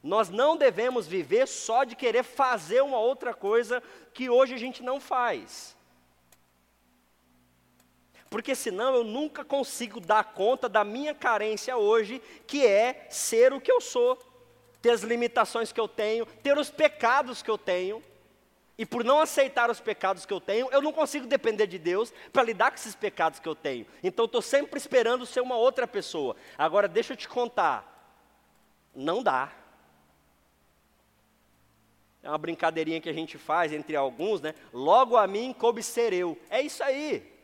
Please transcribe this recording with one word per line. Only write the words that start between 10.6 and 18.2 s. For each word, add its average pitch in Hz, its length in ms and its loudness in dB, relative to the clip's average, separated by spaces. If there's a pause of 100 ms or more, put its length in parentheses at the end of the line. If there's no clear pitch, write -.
da 208 140 2
minha 277 320 -6
carência 220 600 -2
hoje, 220 460 2 (240)
que 277 180 0
é 220 460 4
ser 240 440 4
o 269 60 -6
que 466 120 0
eu 494 100 6
sou, 247 380 0 (640)
ter 233 80 6
as 220 100 2
limitações 233 720 0
que - 80 -4
eu 214 80 -2
tenho, 220 400 -2
ter - 280 0
os 294 140 -2
pecados 262 720 0
que - 80 -6
eu 214 80 0
tenho. 185 460 -4 (760)